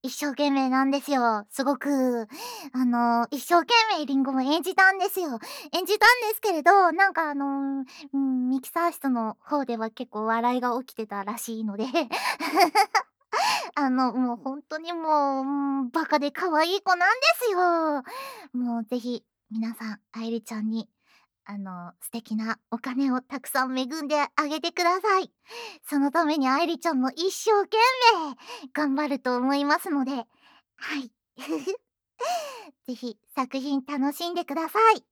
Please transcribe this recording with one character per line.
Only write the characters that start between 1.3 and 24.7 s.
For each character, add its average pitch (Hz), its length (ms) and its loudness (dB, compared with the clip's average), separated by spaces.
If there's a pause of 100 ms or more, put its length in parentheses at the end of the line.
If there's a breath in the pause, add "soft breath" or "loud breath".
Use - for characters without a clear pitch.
す - 140 -6
ご 277 120 2
く、 254 520 0 (440 loud breath)
あ 254 140 0
の、 240 460 2
一 277 120 -6
生 349 120 2
懸 339 180 4 (240)
命 302 80 -2
り 269 100 -2
ん 269 80 4
ご 269 80 0
も 262 100 0
演 294 200 2
じ 370 140 -4
た 381 160 8
ん 392 80 -4
で 370 100 0
す - 100 -4
よ。 277 200 -4 (340 loud breath)
演 349 120 -2
じ 415 140 2
た 415 60 6
ん 494 240 8
で 440 60 -2
す - 60 -10
け 403 120 2
れ 302 100 0
ど、 359 280 8
な 381 180 4
ん - 40 -4
か 311 180 0
あ 285 40 -4
の、 277 480 -2 (300 loud breath)
う 269 40 0
ん、 262 320 2
ミ 262 120 0
キ - 80 -16
サ 339 180 0
ー 330 40 2
室 277 180 -4
の 226 320 -2
方 285 240 -2
で 233 100 -4
は 220 140 -4
結 240 220 -12
構 214 140 -6
笑 233 320 0
い 247 40 0
が 247 180 0
起 254 140 -12
き - 20 -18
て 220 120 -8
た 202 160 -8
ら 208 140 -6
し 220 240 -8
い - 40 -4
の 202 100 -4
で。 226 120 0
<laughs> 339 1200 0 (680 loud breath)
あ 277 140 0
の、 254 240 0
も 247 200 0
う 233 40 -6
本 269 260 -10
当 311 140 -10
に 330 160 -8
も 294 480 2
う、 - 20 -4
う - 20 -4 (380)
ん、 247 60 -4
バ 320 160 0
カ 302 140 2
で 285 120 -2
可 349 240 -2
愛 339 220 2
い - 40 -2
子 370 140 4
な 359 100 2
ん 392 40 6 (100)
で 554 60 0 (140)
す 480 120 0
よ。 330 520 2 (500 loud breath)
も 240 260 -2
う 226 60 -6
ぜ 247 140 -4
ひ、 240 240 -6 (280)
皆 220 240 -4
さ 220 180 -10
ん、 196 60 -14 (120)
愛 226 200 -8
理 233 100 -4
ち 226 120 -12
ゃ 220 60 -6
ん 214 100 -2
に、 220 200 -6 (560 soft breath)
あ 202 120 -12
の、 180 440 -12
素 - 100 -14
敵 226 240 -8
な 220 240 -4 (120)
お 233 60 -4
金 262 340 0
を 254 100 0
た 269 180 -10
く - 80 -12
さ 262 180 0
ん 262 120 -4
恵 254 80 -2
ん 285 220 -8
で 302 80 0 (200)
あ 302 120 0
げ 302 120 -4
て 339 120 -4